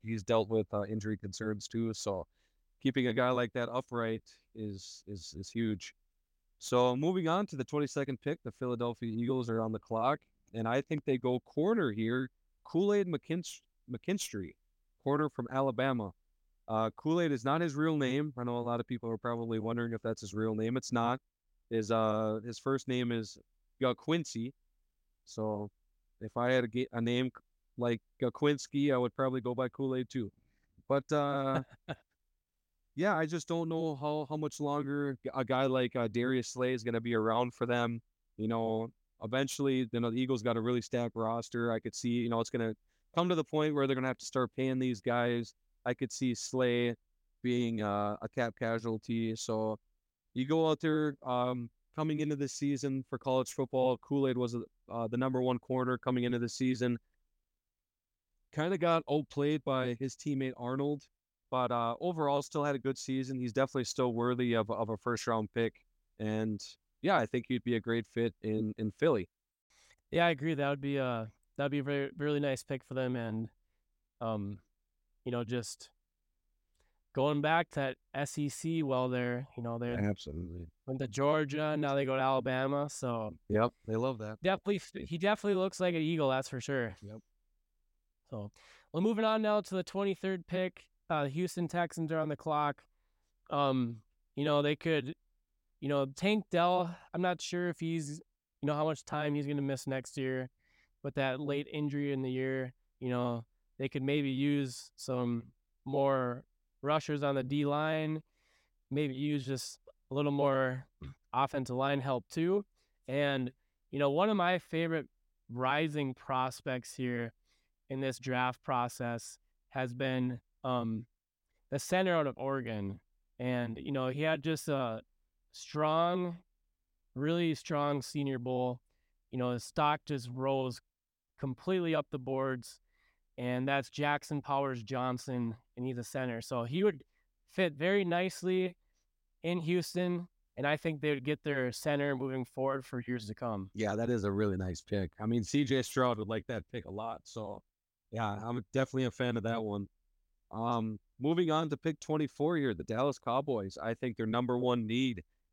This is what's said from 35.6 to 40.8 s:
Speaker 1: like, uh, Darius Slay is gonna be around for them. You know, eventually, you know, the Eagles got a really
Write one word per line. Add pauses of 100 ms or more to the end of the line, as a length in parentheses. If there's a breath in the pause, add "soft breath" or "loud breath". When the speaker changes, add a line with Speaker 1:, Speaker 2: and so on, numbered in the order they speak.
Speaker 1:
like,
uh,
Darius
Slay
is
gonna
be
around
for
them. (360)
You
know, (280)
eventually,
you
know,
the
Eagles
got
a
really